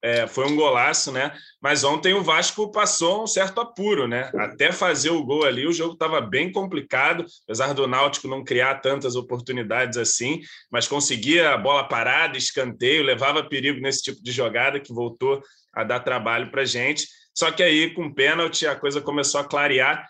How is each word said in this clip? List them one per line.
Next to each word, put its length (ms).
É, 240
foi 200
um 100
golaço, 560
né? 180
Mas 240
ontem 280
o 80
Vasco 500
passou 520
um 40
certo 340
apuro, 440
né? 300
Até 360
fazer 400
o 120
gol 220
ali, 200
o 80
jogo 220
tava 240
bem 320
complicado, 760
apesar 280
do 140
Náutico 400
não 160
criar 320
tantas 400
oportunidades 840
assim, 440
mas 180
conseguia 640
a 60
bola 300
parada, 500
escanteio, 640
levava 440
perigo 320
nesse 240
tipo 180
de 100
jogada 480
que 140
voltou 480
a 100
dar 160
trabalho 500
pra 160
gente. 420
Só 140
que 120
aí, 300
com 180
pênalti, 540
a 100
coisa 240
começou 400
a 60
clarear 640